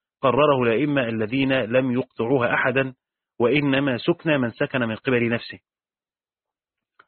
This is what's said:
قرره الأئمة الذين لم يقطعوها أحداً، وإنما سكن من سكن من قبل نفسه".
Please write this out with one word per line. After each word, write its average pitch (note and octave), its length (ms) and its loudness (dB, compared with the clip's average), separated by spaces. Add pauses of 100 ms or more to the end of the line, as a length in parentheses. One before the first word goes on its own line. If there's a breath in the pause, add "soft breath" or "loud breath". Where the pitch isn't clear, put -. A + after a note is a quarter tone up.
(220)
قرره C3+ 420 4
الأئمة B2+ 460 0
الذين A#2+ 440 -2
لم B2+ 380 0
يقطعوها B2 640 -2
أحداً، C3 400 0 (460)
وإنما C3+ 580 2
سكن E3+ 320 -2
من C3 200 0
سكن C#3 300 -4
من A2+ 160 -2
قبل A#2+ 340 0
نفسه". A2+ 300 -6 (1500 soft breath)